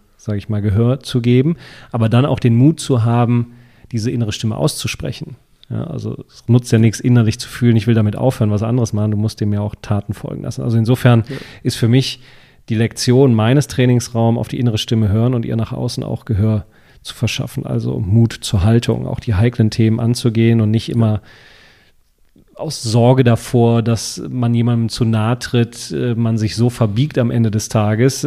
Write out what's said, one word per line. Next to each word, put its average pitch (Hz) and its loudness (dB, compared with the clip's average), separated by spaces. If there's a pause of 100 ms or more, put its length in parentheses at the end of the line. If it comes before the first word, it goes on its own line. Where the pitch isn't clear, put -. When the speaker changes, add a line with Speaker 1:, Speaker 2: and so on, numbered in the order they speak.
(160)
Speaker 1:
sage 104 -6
ich 98 -10
mal, 104 -2
Gehör 117 2
zu - -2
geben, 127 2 (340)
aber 113 0
dann 117 4
auch 139 -2
den 117 2
Mut 143 4
zu 120 0
haben, 120 2 (380)
diese 113 -2
innere 117 -4
Stimme - -4
auszusprechen. - -6 (340)
Ja, 117 -6
also 110 -8
es - -20
nutzt 120 2
ja 113 4
nichts, 110 4
innerlich 120 2
zu - -12
fühlen, 120 2
ich 101 0
will 117 2
damit 107 2
aufhören, 120 0
was 104 0
anderes 117 -2
machen, 107 -2
du 104 -2
musst 107 -4
dem 104 -2
ja 104 -2
auch 104 -6
Taten 101 -4
folgen - -10
lassen. - -8
Also 117 0
insofern 117 4
Speaker 2:
Ja. 135 -10 (280)
Speaker 1:
ist 123 -2
für 120 0
mich 127 0 (480)
die 113 -2
Lektion 123 2
meines 120 2
Trainingsraums 117 0
auf - -6
die - -8
innere 117 0
Stimme 110 0
hören 113 2
und 117 -4
ihr 120 -4
nach 110 -4
außen 123 -6
auch - -8
Gehör 107 0 (380)
zu - -16
verschaffen, - -6
also 123 -4
Mut 113 2
zur 87 -2
Haltung, 117 2
auch - -6
die 113 -4
heiklen 113 2
Themen 113 0
anzugehen 113 2
und 107 0
nicht 110 -2
immer 107 0 (1300)
aus 151 -8
Sorge 120 4
davor, 117 2
dass 113 -4
man 123 -2
jemandem 117 0
zu - -2
nahe 113 0
tritt, - -2
äh, 123 -2
man 113 0
sich 107 -2
so 120 2
verbiegt 120 -2
am 117 0
Ende 117 0
des 107 -2
Tages, 110 0